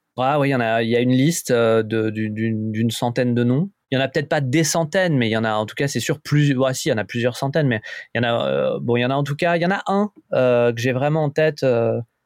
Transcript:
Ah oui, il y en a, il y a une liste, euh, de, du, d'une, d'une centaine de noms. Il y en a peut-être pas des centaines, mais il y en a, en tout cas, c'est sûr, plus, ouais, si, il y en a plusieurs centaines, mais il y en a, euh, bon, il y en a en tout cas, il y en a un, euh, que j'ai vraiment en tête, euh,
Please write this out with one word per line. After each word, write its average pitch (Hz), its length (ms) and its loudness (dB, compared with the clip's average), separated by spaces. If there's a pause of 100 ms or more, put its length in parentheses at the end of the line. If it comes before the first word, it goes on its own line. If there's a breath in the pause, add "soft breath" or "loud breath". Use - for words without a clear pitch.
(180)
Ah 135 200 0
oui, 139 100 2
il - 20 2
y 139 40 0
en 123 60 0
a, 113 220 2
il 113 80 -2
y 117 60 2
a 117 40 4
une 127 120 2
liste, 139 380 0
euh, 113 320 4
de, 110 280 -2
du, 107 180 -4
d'une, 110 420 -4
d'une 113 200 0
centaine 120 440 -2
de 120 100 2
noms. 139 260 0 (200)
Il - 60 0
y - 20 0
en 135 60 2
a 135 40 -2
peut-être 151 200 -4
pas 151 140 0
des 143 220 0
centaines, 165 520 0
mais 117 120 2
il 107 40 0
y 110 40 0
en 113 80 0
a, 110 100 0
en 107 100 0
tout 104 100 -10
cas, 143 140 -2
c'est 123 120 -4
sûr, 151 200 -4
plus, 147 340 2
ouais, 131 200 2
si, - 140 -4
il - 20 0
y 123 40 2
en 107 40 0
a 104 60 -4
plusieurs 120 320 -2
centaines, 143 300 0
mais 113 140 0 (340 loud breath)
il 117 80 0
y 123 40 0
en - 20 0
a, 113 200 0
euh, 92 320 0
bon, 120 160 0
il 120 40 0
y 123 60 0
en 127 40 -2
a 135 40 0
en 143 100 0
tout 143 120 -6
cas, 170 200 0
il 165 60 -2
y 170 40 0
en 180 40 0
a 196 160 -2
un, 202 240 0 (220)
euh, 120 400 4
que 117 80 -8
j'ai 123 120 0
vraiment 147 320 0
en 143 60 -2
tête, 156 320 0
euh, 117 360 2 (280)